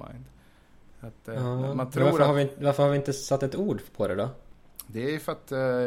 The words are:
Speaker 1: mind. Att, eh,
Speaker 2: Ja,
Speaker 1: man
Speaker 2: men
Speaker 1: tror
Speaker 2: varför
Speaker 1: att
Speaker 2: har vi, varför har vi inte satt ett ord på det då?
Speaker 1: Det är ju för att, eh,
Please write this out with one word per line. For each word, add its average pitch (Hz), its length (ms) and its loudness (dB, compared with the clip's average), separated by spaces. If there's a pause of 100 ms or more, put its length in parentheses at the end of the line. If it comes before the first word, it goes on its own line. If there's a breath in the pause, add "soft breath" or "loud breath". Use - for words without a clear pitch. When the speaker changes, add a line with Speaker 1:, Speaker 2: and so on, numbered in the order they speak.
Speaker 1:
mind. 127 160 -16 (760 soft breath)
Att, - 280 -18
eh, 113 80 -8
Speaker 2:
Ja, 123 200 -2
Speaker 1:
man 131 220 -4
Speaker 2:
men 131 140 -4
Speaker 1:
tror 135 120 2
Speaker 2:
varför 147 180 4
Speaker 1:
att 139 60 8
Speaker 2:
har 147 80 6
vi, 143 140 2 (100)
varför 143 240 4
har 143 60 6
vi 143 80 2
inte 139 160 -2
satt 135 300 -2
ett 135 120 -2
ord 170 260 -2 (160)
på 104 100 0
det 95 80 0
då? 104 140 0 (580)
Speaker 1:
Det 110 180 -8
är 139 60 -2
ju 156 80 -2
för 160 120 -8
att, - 200 -10
eh, 135 80 -2 (280)